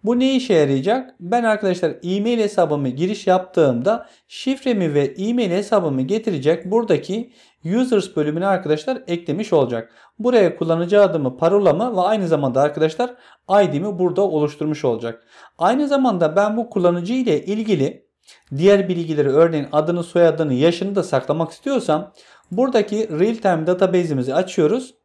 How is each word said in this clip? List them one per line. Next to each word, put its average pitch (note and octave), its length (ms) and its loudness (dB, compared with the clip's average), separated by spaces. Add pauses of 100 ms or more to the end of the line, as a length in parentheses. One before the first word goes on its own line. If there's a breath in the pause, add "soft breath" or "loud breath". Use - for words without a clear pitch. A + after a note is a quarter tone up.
Bu A#3 160 0
ne C4 160 2
işe B3+ 200 0
yarayacak? D#3 640 0
Ben A#3 240 -2
arkadaşlar F#3+ 460 0
e-mail G3+ 480 -2
hesabımı D#3+ 500 0
giriş E3+ 380 -4
yaptığımda F3+ 840 0 (200 loud breath)
şifremi A3+ 680 -2
ve C#3+ 100 4
e-mail G#3 460 -2
hesabımı F3 520 0
getirecek E3+ 680 -2
buradaki A3 640 -2 (320 soft breath)
users A3+ 520 0
bölümüne D3+ 300 -2
arkadaşlar F#3 600 -2
eklemiş E3+ 460 -4
olacak. B2 400 0 (260 soft breath)
Buraya G#3+ 380 2
kullanıcı E3+ 460 2
adımı, D#3 340 0
parolamı G3 600 2
ve F#3 40 0
aynı G3 280 0
zamanda C#3 340 2
arkadaşlar D#3 520 -2 (480 soft breath)
I D#3+ 100 2
D'mi F3 260 -4
burada F3+ 240 0
oluşturmuş D3+ 640 -2
olacak. A2+ 420 -4 (320 loud breath)
Aynı B3+ 300 0
zamanda G3+ 480 0
ben G#3 200 0
bu A#3 140 -6
kullanıcı F3 420 0
ile A#3+ 320 0
ilgili G3+ 640 -2 (480 soft breath)
diğer F#3 320 4
bilgileri, D#3+ 400 -2
örneğin D#3 440 2
adını, E3+ 300 0
soyadını, D#3+ 520 2
yaşını E3+ 400 0
da F#3+ 80 0
saklamak D3+ 500 -2
istiyorsam G3 600 -4 (380 soft breath)
buradaki A3 580 0
real F#3 260 0
time F3 320 0
database'imizi E3+ 680 0
açıyoruz. F#3 600 0 (100)